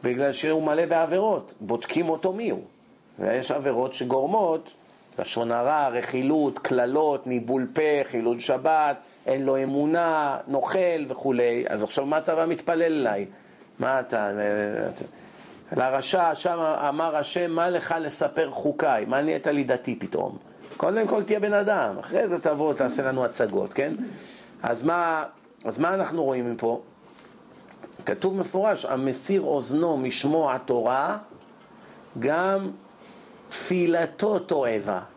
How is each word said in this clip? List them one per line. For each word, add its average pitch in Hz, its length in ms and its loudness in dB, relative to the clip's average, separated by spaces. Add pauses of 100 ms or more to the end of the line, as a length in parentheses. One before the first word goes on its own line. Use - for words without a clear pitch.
בגלל 131 280 0
שהוא 156 300 0
מלא 156 240 2
בעבירות. 165 720 0
בודקים 120 480 -2
אותו 160 240 0
מי 214 180 -2
הוא. - 120 -4 (560)
ויש 113 320 0
עבירות 135 440 0
שגורמות, 160 760 0 (480)
לשון 117 340 -2
הרע, 139 360 2
רכילות, 131 720 0
קללות, 135 680 0
ניבול 127 460 0
פה, 156 100 0 (220)
חילול 120 360 0
שבת, 147 560 2 (300)
אין 135 180 0
לו 135 180 2
אמונה, 147 840 2
נוכל 139 320 0 (300)
וכולי. 120 600 2
אז 104 160 -2
עכשיו 135 220 -2
מה 151 120 2
אתה 160 160 0
בא 165 120 2
מתפלל 170 360 0
אליי? 120 440 0 (520)
מה 131 220 0
אתה... 107 300 -2 (1500)
לרשע 135 580 2
שם 170 240 -2 (300)
אמר 156 280 0
השם, 165 340 -2
"מה 165 200 0
לך 170 300 -2
לספר 151 500 -2
חוקיי?" 135 540 0
מה 131 180 0
נהיית 156 240 0
לי 147 180 2
דתי 123 320 0
פתאום? - 420 -4 (380)
קודם 208 300 2
כל 214 160 2
תהיה 214 180 2
בן 208 140 2
אדם, 190 460 2
אחרי 220 280 0
זה 175 120 0
תבוא, 151 340 2
תעשה 127 280 0
לנו 131 220 0
הצגות, 101 480 0
כן? 139 220 0 (680)
אז 117 200 -2
מה, 165 420 0 (400)
אז 104 140 -6
מה 170 160 2
אנחנו 165 300 -2
רואים 127 300 -2
מפה? 117 260 -2 (1300)
כתוב 190 300 0
מפורש, 190 480 0
"המסיר 135 580 0
אוזנו 147 540 0
משמוע 135 640 0
תורה, 131 600 0 (1000)
גם 185 520 0 (800)
תפילתו 175 880 0
תועבה". 113 600 0 (160)